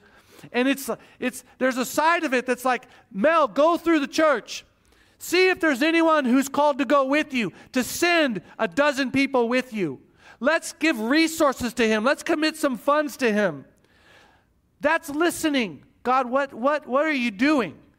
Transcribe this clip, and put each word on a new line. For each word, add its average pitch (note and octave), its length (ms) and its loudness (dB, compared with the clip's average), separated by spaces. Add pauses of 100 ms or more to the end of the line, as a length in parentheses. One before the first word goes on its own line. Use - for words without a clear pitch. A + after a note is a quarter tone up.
(520)
And B3 160 0
it's, C4+ 220 -4 (280)
it's, - 260 -6 (120)
there's B3+ 220 -2
a B3 80 -2
side E4 380 0
of C4+ 100 -2
it B3 100 -2
that's B3 220 -4
like, B3 220 -4 (220)
"Mel, C#4+ 380 2
go D4+ 300 2
through D#4+ 220 2
the C4+ 60 -2
church. - 600 -2 (560)
See F#4 280 2
if F4+ 100 -2
there's C#4+ 220 2
anyone D#4+ 420 2
who's B3+ 240 2
called C#4+ 300 2
to C4+ 80 -2
go C#4 180 4
with D4 300 -2
you, A3 180 -2 (200)
to B3+ 120 0
send D#4+ 560 0 (180)
a A3+ 80 0
dozen C4+ 440 0
people C4 400 0
with B3+ 200 -2
you. F3 300 -6 (400)
Let's D#4+ 320 0
give D4+ 260 0
resources C#4+ 760 0
to A#3 120 2
him. A3 180 0
Let's D4 180 0
commit D#4 340 -2
some B3+ 220 -2
funds D4 400 -2
to A#3+ 120 0
him." F#3+ 360 -2 (1120)
That's D#4+ 300 -2
listening. C#4+ 760 -2 (200)
"God, B3+ 260 0
what, C4+ 240 -2
what, C#4 320 -2
what C4+ 180 0
are D#4 80 0
you A#3+ 180 -2
doing?" G#3+ 480 -2 (200)